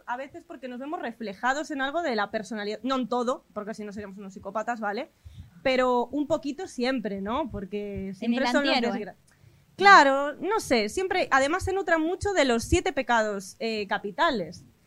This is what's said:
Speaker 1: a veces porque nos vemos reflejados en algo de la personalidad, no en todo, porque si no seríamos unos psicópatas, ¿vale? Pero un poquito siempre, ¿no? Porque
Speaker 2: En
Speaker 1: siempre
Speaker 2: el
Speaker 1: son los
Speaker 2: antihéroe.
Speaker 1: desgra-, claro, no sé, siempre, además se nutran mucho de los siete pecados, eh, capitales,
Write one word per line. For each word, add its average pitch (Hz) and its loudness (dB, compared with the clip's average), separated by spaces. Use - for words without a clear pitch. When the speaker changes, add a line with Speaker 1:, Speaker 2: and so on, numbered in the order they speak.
Speaker 1:
a 240 -6
veces 269 -14
porque 262 -14
nos 247 -12
vemos 311 -8
reflejados 240 -4
en 269 -4
algo 285 -2
de 262 -2
la 208 -2
personalidad, 214 -6
no 262 -2
en 254 -2
todo, 247 -2
porque 214 -8
si 214 -12
no 208 -10
seríamos 196 -12
unos 196 -14
psicópatas, 214 -6
¿vale? 214 -4
Pero 254 2
un 285 -2
poquito 302 -4
siempre, 226 -2
¿no? 226 -4
Porque 202 -8
Speaker 2:
En 190 -10
Speaker 1:
siempre 240 0
Speaker 2:
el 240 0
Speaker 1:
son 285 2
los 285 2
Speaker 2:
antihéroe. 233 0
Speaker 1:
desgra-, 190 -10
claro, 294 8
no 403 0
sé, 226 2
siempre, 370 0
además 277 2
se 381 -2
nutran 349 2
mucho 370 -2
de 311 4
los 233 2
siete 359 2
pecados, 214 0
eh, 220 -4
capitales, 208 -2